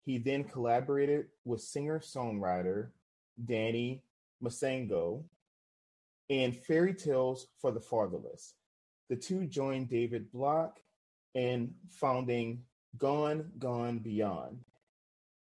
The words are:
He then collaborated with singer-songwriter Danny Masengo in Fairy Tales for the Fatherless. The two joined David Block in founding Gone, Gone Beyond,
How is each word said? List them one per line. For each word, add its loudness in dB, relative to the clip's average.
He -2
then 0
collaborated 2
with -2
singer-songwriter -2
Danny 0
Masengo -2
in 4
Fairy 4
Tales 2
for 2
the -4
Fatherless. -4
The 0
two -2
joined -2
David 0
Block 0
in 0
founding 0
Gone, 2
Gone -2
Beyond, -2